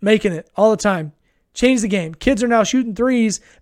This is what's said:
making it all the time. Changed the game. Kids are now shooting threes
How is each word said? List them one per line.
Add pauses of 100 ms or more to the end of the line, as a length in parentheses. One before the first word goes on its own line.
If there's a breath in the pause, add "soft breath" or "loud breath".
making
it
all
the
time. (400)
Changed
the
game.
Kids
are
now
shooting
threes (200 soft breath)